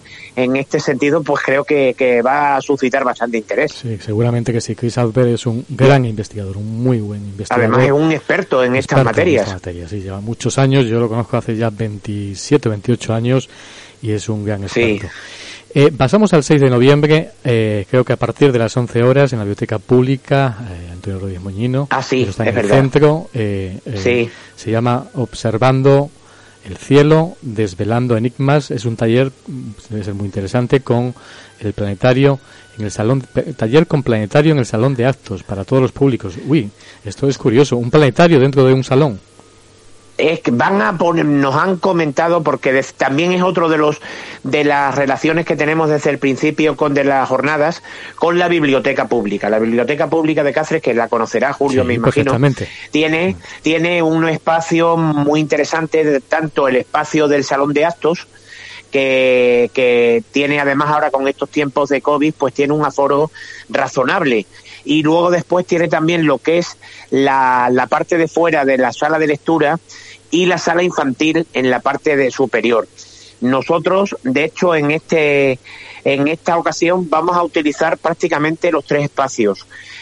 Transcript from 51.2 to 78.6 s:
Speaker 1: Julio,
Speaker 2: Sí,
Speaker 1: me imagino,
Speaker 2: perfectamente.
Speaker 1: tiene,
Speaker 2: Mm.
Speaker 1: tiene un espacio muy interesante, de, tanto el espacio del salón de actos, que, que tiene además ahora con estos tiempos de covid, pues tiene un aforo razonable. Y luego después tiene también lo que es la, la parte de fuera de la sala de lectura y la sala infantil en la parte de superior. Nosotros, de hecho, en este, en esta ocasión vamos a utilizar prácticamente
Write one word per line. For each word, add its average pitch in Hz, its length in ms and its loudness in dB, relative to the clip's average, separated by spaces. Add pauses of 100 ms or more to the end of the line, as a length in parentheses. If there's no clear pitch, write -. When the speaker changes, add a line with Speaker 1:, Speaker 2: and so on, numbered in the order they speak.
Speaker 1:
Julio, 131 300 0
Speaker 2:
Sí, 123 40 -2
Speaker 1:
me 123 60 0
imagino, 131 380 0
Speaker 2:
perfectamente. 123 360 0 (220)
Speaker 1:
tiene, 160 480 0
Speaker 2:
Mm. - 240 -20
Speaker 1:
tiene 165 400 0
un 160 260 2
espacio 165 720 0
muy 151 420 0
interesante, 156 640 0
de, 147 160 2
tanto 151 480 -2
el 127 100 2
espacio 151 500 0
del 143 160 2
salón 143 300 -2
de 147 120 2
actos, - 420 -2 (640)
que, 127 840 2
que 120 580 2
tiene 143 280 0
además 143 300 0
ahora 151 220 0
con 135 160 -2
estos 139 220 -4
tiempos 143 400 -2
de 135 120 0
covid, 147 340 0
pues - 200 -2
tiene 143 180 0
un 151 120 0
aforo 143 440 0 (400)
razonable. 131 800 -2 (380)
Y 151 180 0
luego 170 260 2
después 175 360 0
tiene 170 240 0
también 165 360 0
lo 139 140 2
que 165 200 0
es - 180 -8 (340)
la, 131 600 2
la 127 160 2
parte 160 300 0
de 165 100 0
fuera 160 380 0
de 135 120 2
la 123 160 0
sala 156 260 -2
de 156 80 0
lectura 151 520 0 (520)
y 180 140 2
la 180 120 0
sala 170 260 0
infantil 156 720 -2
en 127 160 0
la 123 120 0
parte 143 340 -2
de 135 160 0
superior. 117 560 0 (540)
Nosotros, 165 840 0
de 131 220 -2
hecho, 175 300 0
en 147 160 0
este, 143 680 0 (460)
en 139 220 0
esta 165 300 -2
ocasión 170 520 -2
vamos 165 260 0
a 175 80 2
utilizar 160 540 -2
prácticamente 160 720 -2